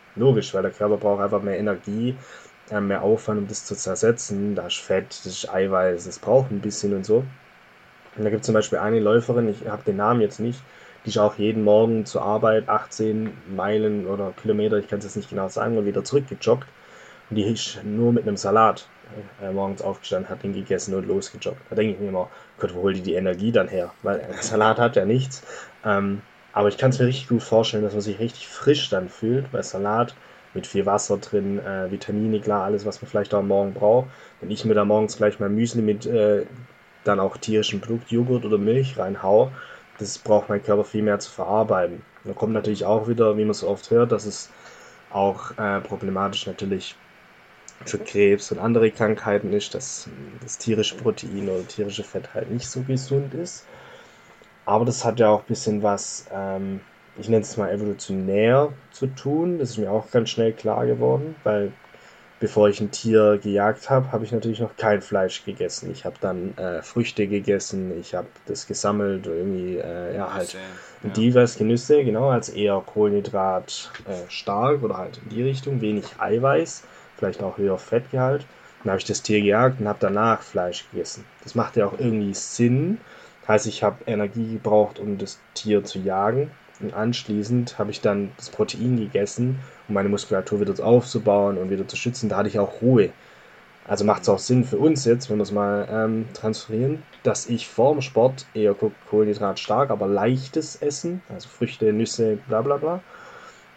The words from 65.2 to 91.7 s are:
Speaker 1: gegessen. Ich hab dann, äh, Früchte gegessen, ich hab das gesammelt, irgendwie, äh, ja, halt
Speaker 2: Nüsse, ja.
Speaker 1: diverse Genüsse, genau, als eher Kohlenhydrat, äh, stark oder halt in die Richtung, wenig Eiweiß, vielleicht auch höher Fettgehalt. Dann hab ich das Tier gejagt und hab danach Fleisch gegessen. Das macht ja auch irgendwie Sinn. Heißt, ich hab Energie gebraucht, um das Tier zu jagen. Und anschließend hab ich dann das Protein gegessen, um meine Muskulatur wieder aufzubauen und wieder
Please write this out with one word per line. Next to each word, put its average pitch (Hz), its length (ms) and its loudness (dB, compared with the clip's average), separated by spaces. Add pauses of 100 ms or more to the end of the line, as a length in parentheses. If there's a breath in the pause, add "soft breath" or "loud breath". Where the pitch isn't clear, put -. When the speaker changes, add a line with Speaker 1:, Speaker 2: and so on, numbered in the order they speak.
Speaker 1:
gegessen. 90 460 -6
Ich - 140 -12
hab 90 160 -8
dann, 92 360 -4
äh, 87 260 -6
Früchte 113 440 -2
gegessen, 95 720 -2
ich - 160 -12
hab 90 120 -4 (200)
das - 200 -8
gesammelt, 101 600 -2
irgendwie, 90 500 -4
äh, 87 400 -6
ja, 95 160 -6
halt 92 140 -6
Speaker 2:
Nüsse, 92 120 -12 (460 loud breath)
ja. 104 80 -4
Speaker 1:
diverse 117 460 4
Genüsse, 120 460 4
genau, 120 260 2
als 120 180 0
eher 101 380 0
Kohlenhydrat, 101 1040 -2 (160)
äh, 90 240 -10
stark 120 520 0
oder 101 140 -2
halt 92 280 -10
in 104 60 -14
die 110 120 -4
Richtung, 135 400 -2
wenig 104 220 0 (140)
Eiweiß, 131 640 0 (320 loud breath)
vielleicht 98 260 -4
auch 95 160 -6
höher 98 200 2
Fettgehalt. 131 680 0 (380 loud breath)
Dann 98 80 0
hab 95 80 0
ich - 40 -10
das - 180 -4
Tier 107 180 4
gejagt 117 400 4
und 104 80 -2
hab 104 120 -2
danach 107 400 2
Fleisch 90 500 -4
gegessen. - 360 -8 (160)
Das - 120 -18
macht 117 220 0
ja 104 100 4
auch 98 120 -6
irgendwie 107 340 0
Sinn. 135 640 0 (480 loud breath)
Heißt, 107 200 4
ich - 160 -6
hab 104 260 -2
Energie 110 460 -2
gebraucht, 107 440 2
um 101 200 -6
das 98 200 -10 (140)
Tier 104 320 0
zu - 140 -10
jagen. 104 520 0 (280)
Und - 160 -8
anschließend 113 840 -2
hab 104 120 -2
ich - 100 -10
dann 101 380 0
das - 100 -16
Protein 120 480 -2
gegessen, 113 640 -2 (300 loud breath)
um 104 60 -4
meine 196 140 2
Muskulatur 202 520 -2
wieder 202 220 -2
aufzubauen 101 760 4
und 92 100 -4
wieder 95 180 -2